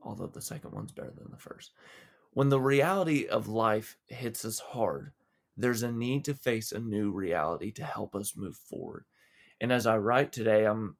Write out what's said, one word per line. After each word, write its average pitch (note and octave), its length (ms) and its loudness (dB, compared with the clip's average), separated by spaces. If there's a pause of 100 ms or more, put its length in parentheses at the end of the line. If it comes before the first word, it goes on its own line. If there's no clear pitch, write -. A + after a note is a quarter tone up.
although - 260 -10
the - 140 -16
second - 300 -10
one's G#2+ 220 -10
better - 220 -12
than - 160 -18
the - 60 -18
first. - 360 -18 (580)
When C#3 160 4
the C#3 140 6
reality D3 680 4
of G#2+ 220 0
life A2 480 2 (100)
hits A#2+ 380 -8
us A2+ 140 -6
hard, F#2 520 -2 (440)
there's A#2 280 0
a A#2+ 80 -2
need B2 340 -2
to D3 80 -2
face A2+ 380 -2
a - 80 -6
new G#2+ 320 0
reality F2 640 -2
to A2 120 -10
help - 300 -8
us G#2 200 -6
move F#2 200 -10
forward. - 500 -12 (560)
And A#2 100 0
as A#2+ 140 4
I A2+ 120 6
write B2 360 2
today, A2 320 6
I'm G#2+ 340 0